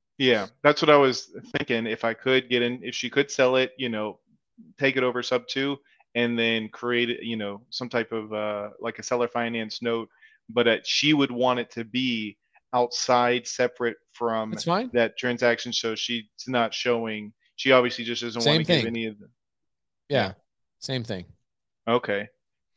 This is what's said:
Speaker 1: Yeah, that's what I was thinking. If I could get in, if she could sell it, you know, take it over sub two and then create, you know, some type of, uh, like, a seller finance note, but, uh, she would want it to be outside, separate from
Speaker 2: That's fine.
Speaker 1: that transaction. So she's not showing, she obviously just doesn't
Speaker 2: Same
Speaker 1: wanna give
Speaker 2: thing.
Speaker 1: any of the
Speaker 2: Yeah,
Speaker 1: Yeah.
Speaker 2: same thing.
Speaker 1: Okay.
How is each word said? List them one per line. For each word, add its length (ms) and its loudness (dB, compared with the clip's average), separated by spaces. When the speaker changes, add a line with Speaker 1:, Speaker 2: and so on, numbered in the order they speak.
Speaker 1:
Yeah, 300 4
that's 180 4
what 80 0
I 80 10
was 340 4
thinking. 280 -2
If 160 -6
I 120 0
could 340 0
get 140 2
in, 200 -2
if 120 -8
she 160 -6
could 200 0
sell 260 2
it, 200 2
you 140 -4
know, 300 -6
take 180 2
it 60 2
over 200 0
sub 260 -2
two 280 -2
and 240 0
then 320 0
create, 520 -2
you 140 -6
know, 320 -8
some 220 -10
type 200 -2
of, 220 -8
uh, 380 -6
like, 180 -8
a 40 -12
seller 260 -2
finance 540 -6
note, 260 -4
but, 180 2
uh, 160 4
she 300 2
would 180 2
want 300 0
it 120 -8
to 120 -8
be 540 -4
outside, 760 2
separate 520 -2
from 400 -4
Speaker 2:
That's 120 -8
fine. 280 0
Speaker 1:
that 260 2
transaction. 540 0
So 220 -4
she's 300 -4
not 260 0
showing, 580 -2
she 160 0
obviously 340 4
just 180 -6
doesn't 200 -6
Speaker 2:
Same 100 4
Speaker 1:
wanna 120 2
give 140 4
Speaker 2:
thing. 80 0
Speaker 1:
any 200 -4
of 140 -8
the 80 -20
Speaker 2:
Yeah, 200 2
Speaker 1:
Yeah. 40 -12
Speaker 2:
same 240 -4
thing. 220 -8
Speaker 1:
Okay. 420 -2